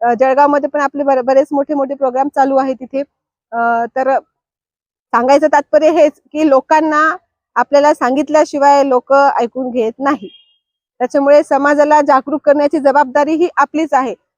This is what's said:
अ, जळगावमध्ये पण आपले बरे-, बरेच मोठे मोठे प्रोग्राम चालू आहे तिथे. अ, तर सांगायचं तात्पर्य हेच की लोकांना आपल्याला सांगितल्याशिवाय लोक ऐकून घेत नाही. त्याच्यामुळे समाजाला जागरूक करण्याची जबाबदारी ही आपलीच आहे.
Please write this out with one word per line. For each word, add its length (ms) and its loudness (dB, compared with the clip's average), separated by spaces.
अ, 180 0
जळगावमध्ये 500 2
पण 100 -4
आपले 240 -4
बरे-, 200 0
बरेच 280 0
मोठे 220 -2
मोठे 200 -4
प्रोग्राम 420 -4
चालू 220 0
आहे 160 -2
तिथे. 260 -10
अ, 340 -2
तर 240 -2
सांगायचं 360 2
तात्पर्य 420 0
हेच 240 2
की 180 0
लोकांना 680 0
आपल्याला 380 2
सांगितल्याशिवाय 880 0
लोक 300 -2
ऐकून 560 0
घेत 300 -4
नाही. 300 -4
त्याच्यामुळे 440 2
समाजाला 580 2
जागरूक 440 0
करण्याची 340 0
जबाबदारी 540 0
ही 240 0
आपलीच 360 -2
आहे. 220 -2